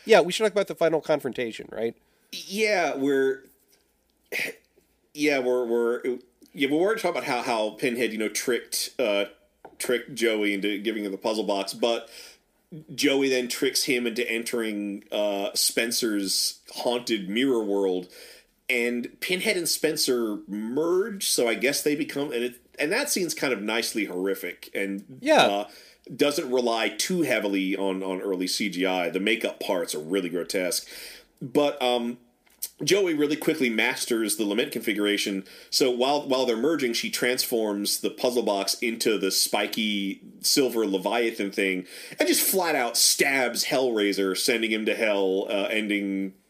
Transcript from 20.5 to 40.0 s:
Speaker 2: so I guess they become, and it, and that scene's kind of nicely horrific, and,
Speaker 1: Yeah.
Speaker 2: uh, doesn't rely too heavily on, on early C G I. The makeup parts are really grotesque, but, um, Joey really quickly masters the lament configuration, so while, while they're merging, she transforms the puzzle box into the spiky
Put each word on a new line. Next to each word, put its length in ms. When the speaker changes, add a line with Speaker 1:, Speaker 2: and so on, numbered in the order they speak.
Speaker 2:
so 200
I 60
guess 280
they 120
become, 380
and 120
it, 160
and 140
that 180
scene's 220
kind 200
of 100
nicely 440
horrific, 680
and, 460
Speaker 1:
Yeah. 220
Speaker 2:
uh, 260
doesn't 360
rely 400
too 320
heavily 520
on, 280
on 180
early 260
C 220
G 160
I. 240
The 120
makeup 380
parts 360
are 60
really 280
grotesque, 580
but, 400
um, 380
Joey 300
really 220
quickly 340
masters 640
the 80
lament 260
configuration, 720
so 200
while, 380
while 180
they're 100
merging, 360
she 180
transforms 920
the 100
puzzle 320
box 320
into 440
the 120
spiky 920